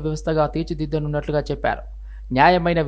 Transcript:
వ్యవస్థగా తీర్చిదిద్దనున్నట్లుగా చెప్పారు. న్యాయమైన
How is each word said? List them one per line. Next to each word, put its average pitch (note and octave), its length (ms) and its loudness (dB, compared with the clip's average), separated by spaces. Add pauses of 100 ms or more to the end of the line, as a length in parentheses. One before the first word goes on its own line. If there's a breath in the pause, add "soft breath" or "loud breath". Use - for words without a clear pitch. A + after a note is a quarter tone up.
వ్యవస్థగా D#3 400 0 (100)
తీర్చిదిద్దనున్నట్లుగా D3+ 960 -2
చెప్పారు. C#3 340 -2 (520 soft breath)
న్యాయమైన E3+ 520 6